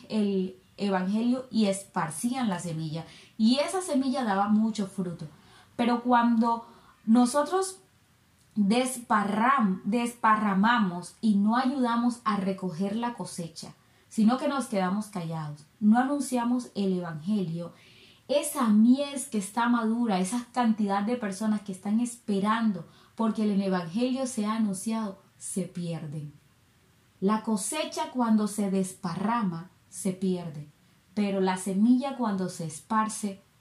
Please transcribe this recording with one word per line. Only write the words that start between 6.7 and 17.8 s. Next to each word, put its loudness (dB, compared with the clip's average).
nosotros 2
desparram-, 2
desparramamos 2
y 4
no 4
ayudamos 0
a 0
recoger -2
la -4
cosecha, -12
sino 4
que -2
nos -2
quedamos -2
callados, -8
no 6
anunciamos -2
el 0
evangelio, -4